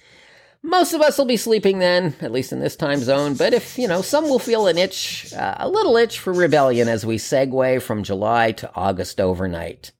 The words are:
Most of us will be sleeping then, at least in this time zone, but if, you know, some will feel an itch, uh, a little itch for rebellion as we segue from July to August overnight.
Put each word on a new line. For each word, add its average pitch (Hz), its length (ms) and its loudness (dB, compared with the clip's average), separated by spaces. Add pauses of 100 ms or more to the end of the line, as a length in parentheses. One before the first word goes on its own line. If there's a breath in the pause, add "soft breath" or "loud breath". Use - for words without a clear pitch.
(640 soft breath)
Most 349 300 0
of 311 80 0
us 302 160 4
will 277 80 2
be 240 120 0
sleeping 196 420 2
then, 180 420 2
at 135 100 -8
least 127 220 -4
in 131 60 -6
this 139 160 -4
time 143 240 -2
zone, 139 340 0
but 170 180 0
if, - 280 -2
you 247 80 -2
know, 180 160 0
some 294 260 0
will 262 80 2
feel 220 300 0
an 170 100 2
itch, - 560 -4
uh, - 240 -4
a - 100 -4
little 370 300 2
itch 233 220 0
for 190 120 -6
rebellion 139 560 4
as 113 160 -2
we 110 140 -2
segue 131 640 0
from 107 220 -4
July 110 480 0
to - 240 -10
August 92 440 -2
overnight. 90 800 -2